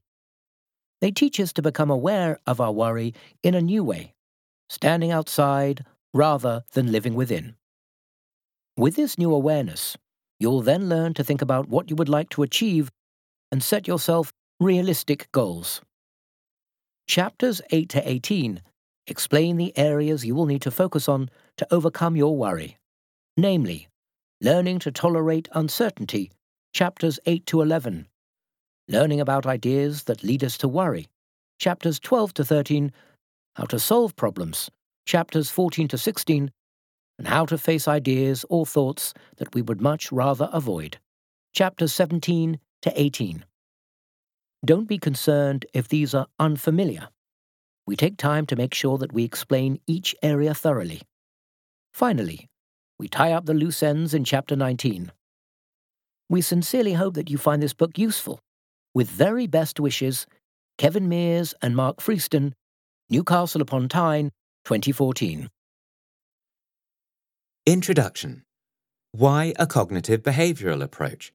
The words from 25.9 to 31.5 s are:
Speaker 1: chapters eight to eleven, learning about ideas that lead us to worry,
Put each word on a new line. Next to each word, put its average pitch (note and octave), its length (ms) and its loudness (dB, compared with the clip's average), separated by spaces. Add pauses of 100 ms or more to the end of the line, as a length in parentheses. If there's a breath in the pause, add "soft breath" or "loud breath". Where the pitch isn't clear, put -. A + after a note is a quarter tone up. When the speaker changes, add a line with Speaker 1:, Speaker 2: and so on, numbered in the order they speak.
Speaker 1:
chapters E3+ 500 0
eight E3+ 220 0
to D#3+ 160 2
eleven, B2+ 440 -2 (800)
learning D3 320 2
about C3+ 280 0
ideas C3+ 580 0
that - 180 -4
lead C#3 220 0
us B2+ 140 -4
to C#3 100 0
worry, C3 400 -2 (500)